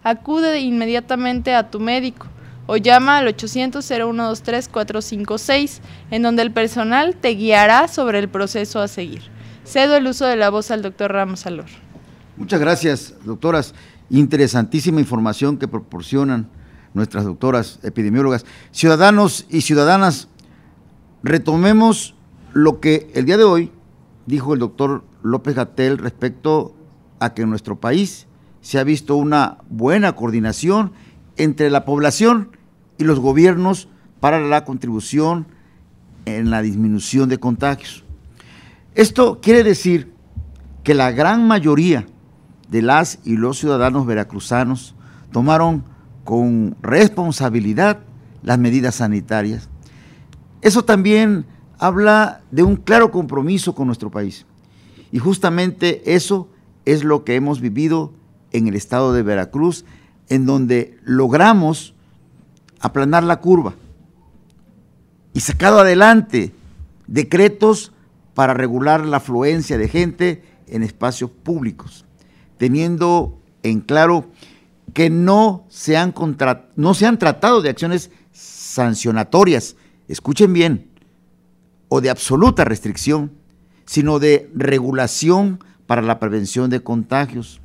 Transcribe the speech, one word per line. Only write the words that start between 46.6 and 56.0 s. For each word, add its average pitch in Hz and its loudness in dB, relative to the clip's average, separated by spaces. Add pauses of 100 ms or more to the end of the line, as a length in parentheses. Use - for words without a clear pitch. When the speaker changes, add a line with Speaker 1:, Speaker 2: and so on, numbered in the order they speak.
Speaker 2:
responsabilidad 156 0 (420)
las 123 0
medidas 123 0
sanitarias. 107 -4 (920)
Eso 220 4
también 208 2 (320)
habla 208 2
de 143 2
un 196 4
claro 226 2
compromiso 165 -4
con 135 -4
nuestro 113 -6
país. 101 -8 (640)
Y 123 -4
justamente 180 -2